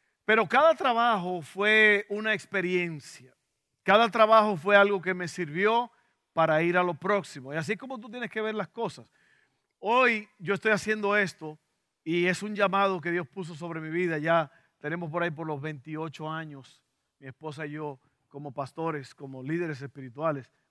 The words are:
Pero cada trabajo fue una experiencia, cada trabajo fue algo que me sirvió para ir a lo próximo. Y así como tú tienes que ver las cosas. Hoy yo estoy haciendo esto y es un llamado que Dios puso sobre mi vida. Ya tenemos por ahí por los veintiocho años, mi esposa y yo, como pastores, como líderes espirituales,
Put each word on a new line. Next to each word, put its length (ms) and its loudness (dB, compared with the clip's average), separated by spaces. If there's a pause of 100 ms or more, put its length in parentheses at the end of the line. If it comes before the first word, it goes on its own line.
(240)
Pero 240 2
cada 260 6
trabajo 680 0
fue 640 4
una 240 -2
experiencia, 1000 -4 (480)
cada 260 6
trabajo 480 6
fue 180 2
algo 280 6
que 100 -2
me 160 -6
sirvió 640 -2 (400)
para 300 4
ir 160 2
a 40 6
lo 120 -2
próximo. 580 -4
Y 60 -6
así 180 -4
como 240 -12
tú 80 -18
tienes 220 -10
que 100 -6
ver 140 -4
las 140 -6
cosas. 380 -8 (720)
Hoy 480 2 (120)
yo 160 -4
estoy 180 0
haciendo 420 0
esto 440 -2 (440)
y 220 0
es 180 0
un 120 -8
llamado 480 2
que 80 -6
Dios 180 -4
puso 260 -12
sobre 280 -10
mi 80 -10
vida. 260 0
Ya 340 2 (280)
tenemos 320 -6
por 120 -2
ahí 80 0
por 160 -8
los 140 -6
veintiocho 720 -10
años, 520 -14 (360)
mi 80 -20
esposa 400 -10
y 60 -8
yo, 280 -8 (280)
como 240 -12
pastores, 640 -6
como 280 -14
líderes 400 -4
espirituales, 680 -6 (200)